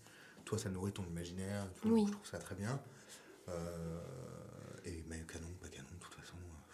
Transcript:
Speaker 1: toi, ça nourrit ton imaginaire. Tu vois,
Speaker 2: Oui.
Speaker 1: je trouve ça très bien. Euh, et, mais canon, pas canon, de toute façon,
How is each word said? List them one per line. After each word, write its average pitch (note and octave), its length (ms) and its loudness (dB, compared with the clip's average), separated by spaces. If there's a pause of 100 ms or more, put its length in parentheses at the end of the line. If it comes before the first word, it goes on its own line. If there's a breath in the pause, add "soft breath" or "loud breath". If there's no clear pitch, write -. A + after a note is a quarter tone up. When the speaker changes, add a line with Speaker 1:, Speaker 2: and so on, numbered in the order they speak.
(460 loud breath)
Speaker 1:
toi, G#2 120 4
ça G2+ 120 2
nourrit F#2+ 220 2
ton G2 140 -2
imaginaire. F#2 600 0 (140)
Tu G#3+ 60 6
vois, A3+ 100 12
Speaker 2:
Oui. G#3 100 12
Speaker 1:
je G3+ 40 4
trouve G3+ 160 -4
ça - 120 -2
très F#2+ 160 -4
bien. A2 240 2 (680 loud breath)
Euh, E2+ 520 0 (840)
et, E2 220 -2
mais E2 200 -2
canon, E2 200 -4 (140)
pas - 80 -6
canon, C2+ 220 -8
de F2 80 -8
toute - 140 -12
façon, - 220 -12 (380)